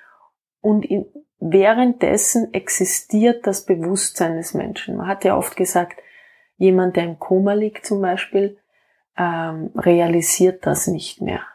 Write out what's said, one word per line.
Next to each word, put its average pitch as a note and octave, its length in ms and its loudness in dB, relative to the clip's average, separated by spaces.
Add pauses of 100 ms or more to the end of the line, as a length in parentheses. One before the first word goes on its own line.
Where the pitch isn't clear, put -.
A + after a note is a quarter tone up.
(600)
Und G#3 240 2
in, - 220 -2 (340)
währenddessen A3+ 1120 2
existiert G#3+ 880 0
das G3 200 -4
Bewusstsein E3+ 720 -2
des E3 180 -8
Menschen. - 420 -8
Man F#3 120 -6
hat G3 160 -4
ja G3+ 120 4
oft - 200 -4
gesagt, F3+ 440 -2 (580)
jemand, F#3 360 4
der F3 120 0
im E3 120 -8
Koma G3 360 2
liegt G#3+ 320 -2
zum G3+ 140 -2
Beispiel, G3 580 -2 (580)
ähm, E3 580 -4
realisiert E3+ 920 2
das - 220 -2
nicht E3+ 340 -6
mehr. - 200 -6 (140)